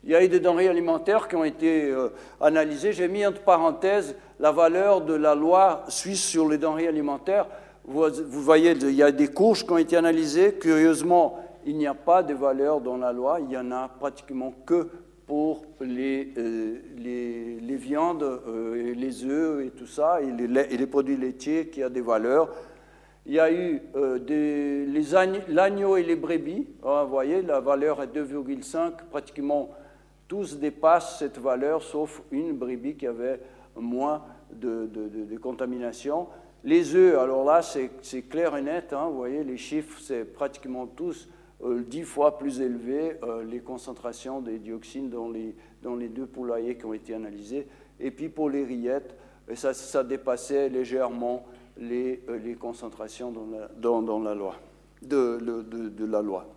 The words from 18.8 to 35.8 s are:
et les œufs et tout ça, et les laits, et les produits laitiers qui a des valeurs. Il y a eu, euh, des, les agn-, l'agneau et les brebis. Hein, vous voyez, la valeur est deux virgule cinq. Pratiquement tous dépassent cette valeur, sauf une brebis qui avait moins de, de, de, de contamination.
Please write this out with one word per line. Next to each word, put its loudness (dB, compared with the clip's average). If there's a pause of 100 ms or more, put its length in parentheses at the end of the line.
et -6
les -6
œufs -2
et -8
tout -18
ça, 0
et -4
les -4
laits, 2
et -4
les 0
produits 0
laitiers -4
qui -8
a -2
des -4
valeurs. 2 (800)
Il -6
y 4
a 6
eu, -2 (120)
euh, 0
des, -2
les -2
agn-, 2
l'agneau 2
et 2
les 0
brebis. -4 (180)
Hein, 2
vous -6
voyez, 0
la 0
valeur 0
est -8
deux -6
virgule -8
cinq. -6
Pratiquement -4 (560)
tous -8
dépassent 2
cette -6
valeur, -2
sauf -8 (100)
une -4
brebis -6
qui -10
avait -4 (360)
moins -4 (300)
de, -6
de, -8
de, -10
de -12
contamination. -6 (360)